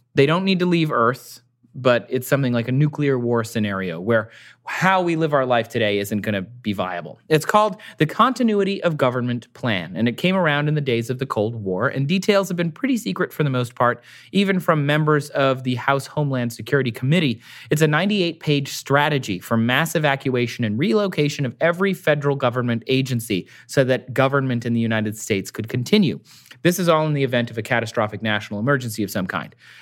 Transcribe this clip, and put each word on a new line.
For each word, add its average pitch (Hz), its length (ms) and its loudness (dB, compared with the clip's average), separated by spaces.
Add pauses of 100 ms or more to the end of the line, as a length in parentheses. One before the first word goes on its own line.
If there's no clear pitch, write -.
(140)
They 143 140 6
don't 180 180 2
need 190 140 2
to 180 80 2
leave 165 240 2
Earth, 120 500 0 (320)
but 123 340 2
it's 131 200 -4
something 135 260 2
like 117 140 0
a 127 40 -2
nuclear 143 460 2
war 120 260 0
scenario 98 560 -4
where 110 300 2 (380)
how 185 320 2
we 175 160 0
live 160 160 0
our 135 140 2
life 120 240 0
today 104 300 0
isn't 104 220 -2
gonna 101 200 -2
be - 320 -6
viable. 90 460 -6 (100)
It's 156 160 2
called 208 320 2 (220)
the 156 80 2
Continuity 214 760 2
of 165 160 0
Government 123 560 -2
Plan, 98 420 -4
and 113 120 0
it 117 100 -2
came 185 180 0
around 151 320 2
in 147 60 0
the 151 80 0
days 120 300 -2
of 127 80 -6
the 135 80 -4
Cold 110 260 -2
War, 101 340 -2
and 139 200 -2
details 196 400 2
have 185 100 -6
been 170 140 -2
pretty 254 260 -2
secret 196 340 -4
for - 120 -2
the 143 80 0
most 123 240 -2
part, 120 280 0 (280)
even 190 280 2
from 156 280 2
members 151 440 2
of 135 340 0
the 127 100 -2
House 139 320 0
Homeland 131 440 -2
Security 131 380 -2
Committee. 135 520 0 (280)
It's 151 140 2
a 156 40 4
ninety-eight 170 520 0
page 143 300 0
strategy 143 680 0
for - 180 -4
mass 127 380 2
evacuation 135 720 0
and 107 160 -2
relocation 160 640 0
of 117 160 -6
every 175 320 2
federal 147 420 0
government 123 520 0
agency 127 600 0 (200)
so - 160 2
that 123 320 -2
government 135 500 0
in 117 80 0
the 117 60 2
United 110 360 0
States 98 360 -4
could 113 180 -8
continue. 127 500 2 (440)
This 175 160 2
is 175 100 0
all 156 160 4
in 156 80 0
the 139 100 2
event 120 280 0
of 117 80 -6
a - 20 -6
catastrophic 110 640 -2
national 104 360 -2
emergency 120 440 -2
of 95 80 -6
some 95 160 -4
kind. 78 280 -8 (260)